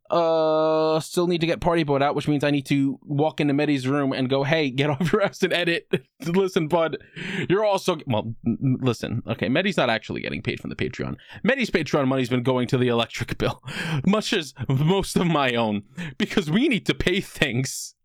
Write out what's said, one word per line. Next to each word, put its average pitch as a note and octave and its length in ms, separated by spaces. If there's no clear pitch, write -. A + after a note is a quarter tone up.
Uh, D#3+ 880
still F3 260
need F3 160
to E3 60
get D3+ 140
Party E3+ 220
Boat C#3 200
out, C#3+ 100
which D3 140
means D3 160
I D3 80
need C#3+ 160
to C#3 360
walk D3+ 360
into D3 140
Medi's C#3+ 340
room C#3 240
and B2+ 180
go, C3+ 140
"Hey, D3+ 260
get C#3 200
<laughs> - 20
off D3+ 200
your G#3+ 100
ass - 220
and F3+ 100
edit." E3+ 340
<laughs> - 100
Listen, F3+ 420
bud, D#3+ 300
you're G3+ 180
also, F#3+ 320
well, A2+ 280
n-, A#2 160
n-, C3 200
listen. A#2 460
Okay, G#2 220
Medi's F3+ 280
not C3+ 120
actually A2 320
getting D2 200
paid - 180
from - 100
the - 60
Patreon. C2 400
Medi's B3 260
Patreon D3+ 380
money's C3 220
been B2 140
going B2+ 240
to C3 100
the B2 100
electric A#2 500
bill, - 260
<laughs> D#3+ 220
much G#3 280
as D#3+ 200
most D#3 480
of F3+ 120
my C#3+ 260
own, G#2+ 300
because G3 320
we A3 180
need G#3+ 180
to D3 80
pay F#3 260
things. - 840